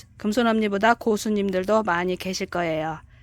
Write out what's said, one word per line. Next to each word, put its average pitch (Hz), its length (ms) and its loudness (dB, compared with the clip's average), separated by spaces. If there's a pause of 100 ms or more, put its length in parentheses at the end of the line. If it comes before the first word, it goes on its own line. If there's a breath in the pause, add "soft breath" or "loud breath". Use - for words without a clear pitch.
(180)
금손언니보다 220 800 2
고수님들도 208 880 0
많이 180 340 -2
계실 185 300 -6
거예요. 160 520 -4 (240 soft breath)